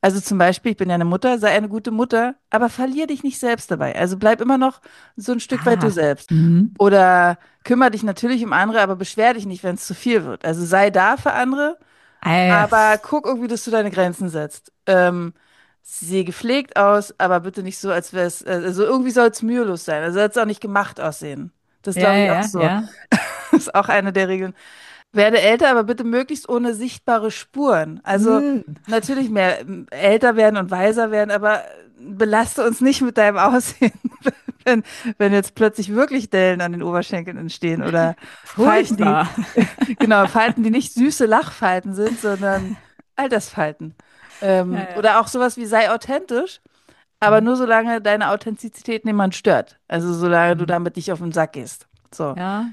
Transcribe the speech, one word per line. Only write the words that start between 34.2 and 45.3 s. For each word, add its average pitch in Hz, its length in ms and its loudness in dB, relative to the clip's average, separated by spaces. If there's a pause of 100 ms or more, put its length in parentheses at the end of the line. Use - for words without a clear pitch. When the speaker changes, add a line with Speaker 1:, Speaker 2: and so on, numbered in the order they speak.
Speaker 1:
wenn, 233 180 2 (360)
wenn 202 140 2
jetzt 202 220 0
plötzlich 214 400 -2
wirklich 254 360 0
Dellen 185 320 2
an 175 100 -4
den 170 100 -8
Oberschenkeln 175 540 -6
entstehen 165 480 -6
oder 165 320 0 (260)
Falten, 285 540 2
Speaker 2:
Furchtbar. 160 320 2 (580)
Speaker 1:
die, 247 80 -4
<laughs> - 60 -6
genau, 214 260 4
Falten, 226 380 0
die 220 60 2
nicht 247 240 -2
süße 262 320 2
Lachfalten 202 680 0
sind, 220 240 -4
sondern 196 580 -4 (380)
Altersfalten. 185 800 -4 (480)
Ähm, 185 320 2
Speaker 2:
Ja, 185 60 -4
ja. 185 180 -10
Speaker 1:
oder 214 220 4
auch 226 80 -2
sowas 247 280 -2